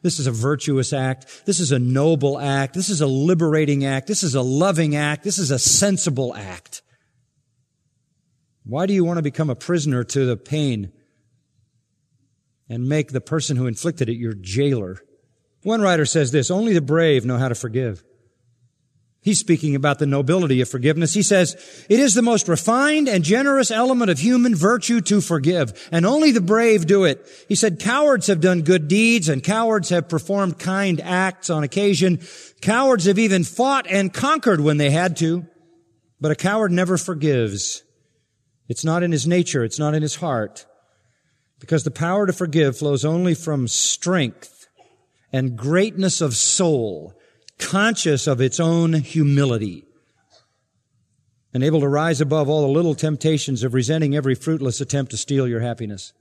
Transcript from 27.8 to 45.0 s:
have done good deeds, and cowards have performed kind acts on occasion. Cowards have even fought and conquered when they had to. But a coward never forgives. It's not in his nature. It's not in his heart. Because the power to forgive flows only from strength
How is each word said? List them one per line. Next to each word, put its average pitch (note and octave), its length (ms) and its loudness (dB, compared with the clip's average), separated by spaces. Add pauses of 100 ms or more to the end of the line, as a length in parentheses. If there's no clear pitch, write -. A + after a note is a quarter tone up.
have F#3 120 2
done F3+ 220 2
good D#3 260 2
deeds, G#3+ 400 2
and C3+ 160 -2
cowards A3 460 0
have E3+ 200 0
performed F#3+ 500 -2
kind F#3+ 420 -2
acts F#3 480 -4
on D#3 140 0
occasion. F#3 560 2 (420)
Cowards A#3+ 440 2
have G3 120 4
even G3 260 2
fought C4 460 -2
and F#3+ 240 0
conquered B3+ 480 0
when D3 160 2
they C#3+ 140 2
had E3+ 260 0
to. E3+ 300 -2 (760)
But D3+ 100 0
a D#3 40 2
coward G#3 360 0
never F3+ 240 2
forgives. C3+ 840 -2 (840)
It's - 180 -8
not E3 160 0
in F3 100 0
his C#3 140 -2
nature. E3+ 380 0
It's A2+ 160 -6
not D3+ 160 0
in D#3 80 0
his D3 140 -6
heart. B2 500 -6 (920)
Because - 240 -2
the D#3+ 60 -2
power F#3+ 380 -2
to F3+ 60 -2
forgive D3+ 440 0
flows C#3+ 260 -2
only E3 300 0
from C#3+ 340 -4
strength - 1000 -4 (680)